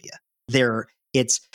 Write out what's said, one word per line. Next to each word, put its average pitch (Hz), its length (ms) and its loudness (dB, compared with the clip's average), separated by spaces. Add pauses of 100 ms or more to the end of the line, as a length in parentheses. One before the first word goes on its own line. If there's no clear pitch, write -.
you. - 100 -20 (360)
There, 117 400 0 (240)
it's, 127 300 0 (140)